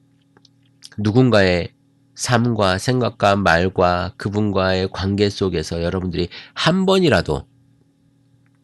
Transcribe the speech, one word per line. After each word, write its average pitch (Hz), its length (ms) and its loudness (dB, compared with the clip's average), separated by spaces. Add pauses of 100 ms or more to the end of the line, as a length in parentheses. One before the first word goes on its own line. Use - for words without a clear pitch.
(960)
누군가의 104 760 2 (420)
삶과 113 600 0
생각과 110 580 0
말과 90 840 0
그분과의 95 760 -2
관계 101 380 0
속에서 85 540 -4
여러분들이 87 460 -4 (240)
한 185 320 0
번이라도 123 640 0 (1160)